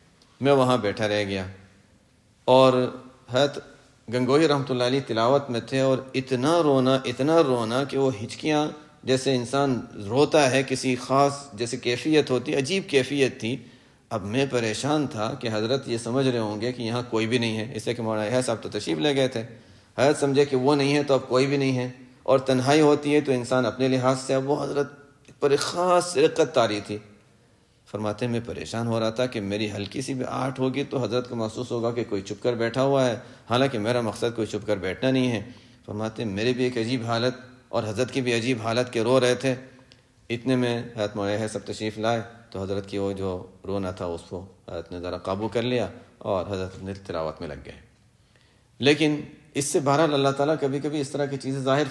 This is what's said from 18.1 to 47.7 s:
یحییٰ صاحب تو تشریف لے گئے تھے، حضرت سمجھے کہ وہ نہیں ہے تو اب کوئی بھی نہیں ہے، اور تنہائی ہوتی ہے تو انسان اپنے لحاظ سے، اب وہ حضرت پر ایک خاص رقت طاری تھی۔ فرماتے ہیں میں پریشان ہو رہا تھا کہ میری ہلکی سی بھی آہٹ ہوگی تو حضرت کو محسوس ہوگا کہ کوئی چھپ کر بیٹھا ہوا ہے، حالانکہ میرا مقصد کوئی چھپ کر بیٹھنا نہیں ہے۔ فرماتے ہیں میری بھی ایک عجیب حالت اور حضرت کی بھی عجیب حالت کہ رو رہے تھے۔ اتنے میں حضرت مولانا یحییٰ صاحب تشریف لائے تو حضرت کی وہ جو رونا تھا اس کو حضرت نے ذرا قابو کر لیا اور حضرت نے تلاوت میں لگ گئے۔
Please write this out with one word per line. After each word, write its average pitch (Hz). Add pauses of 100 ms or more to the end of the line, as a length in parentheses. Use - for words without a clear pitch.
یحییٰ 123
صاحب 117
تو -
تشریف 107
لے 151
گئے 131
تھے، 117 (540)
حضرت 143
سمجھے 139
کہ 143
وہ 135
نہیں 139
ہے 147
تو -
اب 127
کوئی 127
بھی 143
نہیں 131
ہے، 123 (340)
اور 131
تنہائی 131
ہوتی 147
ہے 151
تو 143
انسان 127
اپنے 120
لحاظ 131
سے، 135
اب 135
وہ 147
حضرت 143 (460)
پر 143
ایک 139
خاص 175
رقت 156
طاری 107
تھی۔ 104 (880)
فرماتے 107
ہیں 120
میں 117
پریشان 113
ہو 113
رہا 110
تھا 123
کہ 123
میری 104
ہلکی 104
سی 135
بھی 127
آہٹ 131
ہوگی 131
تو 139
حضرت 120
کو 123
محسوس 113
ہوگا 117
کہ 113
کوئی 98
چھپ 98
کر 123
بیٹھا 117
ہوا 135
ہے، 117 (340)
حالانکہ 127
میرا 123
مقصد 113
کوئی 107
چھپ 104
کر 104
بیٹھنا 92
نہیں 127
ہے۔ 107 (440)
فرماتے 110
ہیں 107
میری 110
بھی 123
ایک 123
عجیب 117
حالت 117 (360)
اور 113
حضرت 107
کی 139
بھی 123
عجیب 117
حالت 117
کہ 117
رو 127
رہے 123
تھے۔ 131 (720)
اتنے 123
میں 120 (120)
حضرت 104
مولانا 101
یحییٰ 110
صاحب 101
تشریف 107
لائے 113 (280)
تو 98
حضرت 98
کی 101
وہ 98
جو 92 (180)
رونا 95
تھا 92
اس 85
کو 92 (240)
حضرت 85
نے 90
ذرا 87
قابو 98
کر 113
لیا 120 (300)
اور 95
حضرت 92
نے 98
تلاوت 82
میں 78
لگ 71
گئے۔ - (960)